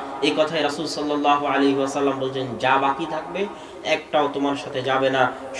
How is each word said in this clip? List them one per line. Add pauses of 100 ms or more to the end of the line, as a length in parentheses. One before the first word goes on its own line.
(240)
এই
কথাই
রাসূল
সাল্লাল্লাহু
আলাইহি
ওয়াসাল্লাম
বলছেন,
"যা
বাকি
থাকবে, (380)
একটাও
তোমার
সাথে
যাবে
না, (280)